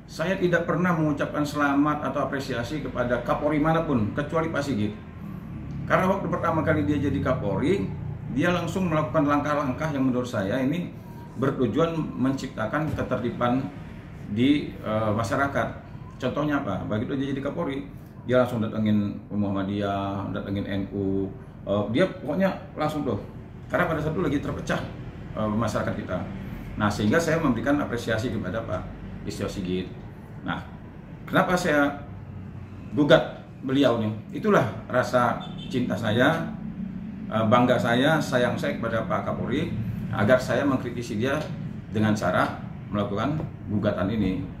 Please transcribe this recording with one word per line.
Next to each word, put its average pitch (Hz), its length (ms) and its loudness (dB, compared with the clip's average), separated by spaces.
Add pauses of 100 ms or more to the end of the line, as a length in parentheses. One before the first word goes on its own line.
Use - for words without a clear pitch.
Saya 180 320 -2
tidak 170 320 2
pernah 175 240 2
mengucapkan 147 560 2
selamat 143 640 2
atau 143 160 0
apresiasi 135 560 -2
kepada 120 400 0
Kapolri 147 400 2
manapun 156 480 4
kecuali 160 400 0
Pak 202 120 0
Sigit. 107 280 0 (960)
Karena 180 240 4
waktu 196 160 0
pertama 165 320 0
kali 151 240 4
dia 147 160 2
jadi 135 240 0
Kapolri, 127 640 2 (480)
dia 170 160 4
langsung 175 400 0
melakukan 156 360 2
langkah-langkah 143 680 0
yang 131 160 2
menurut 120 160 0
saya 107 320 0
ini 156 320 0 (480)
bertujuan 135 560 2
menciptakan 135 1000 -2
ketertiban 120 680 0 (680)
di, 131 420 4
eh, 107 380 0
masyarakat. 107 560 0 (500)
Contohnya 143 460 0
apa? 98 240 -2
Begitu 127 320 0
dia 139 160 0
jadi - 80 -4
Kapolri, 143 420 -4 (400)
dia 127 160 6
langsung 120 220 2
datengin 107 640 2
Muhammadiyah, 98 1040 0
datengin 101 320 -2
N 101 180 -2 (120)
U, 98 340 0 (380)
eh, 104 160 2 (100)
dia 180 160 4
pokoknya 180 400 0 (240)
langsung 147 320 -2
tuh. - 140 0 (500)
Karena 170 160 2
pada 160 160 0
saat 156 140 -2
itu 185 80 0
lagi 143 180 2
terpecah, - 400 -2 (540)
eh, 107 160 0
masyarakat 107 420 0
kita. 95 240 -4 (560)
Nah, 104 160 2
sehingga 117 320 4
saya 160 160 2
memberikan 135 400 2
apresiasi 117 560 0
kepada 107 320 -2
Pak 90 160 -4 (460)
Listio 101 180 -4
Sigit. 92 400 -2 (560)
Nah, 85 160 -4 (720)
kenapa 185 240 4
saya 147 480 2 (960)
gugat - 480 6 (160)
beliau 131 400 4
nih? 107 400 -4
Itulah 180 240 6 (240)
rasa 120 480 2 (320)
cinta 123 240 0
saya, 117 560 2 (800)
eh, 110 160 2
bangga 123 320 6
saya, 131 400 4
sayang 123 400 2
saya - 240 -2
kepada 113 240 0
Pak 101 240 0
Kapolri, 131 400 -2 (440)
agar 127 280 6
saya 131 240 0
mengkritisi 120 560 -2
dia 139 160 2 (560)
dengan 107 240 4
cara 95 400 2 (320)
melakukan 104 480 0 (320)
gugatan 101 400 2
ini. 92 320 2 (200)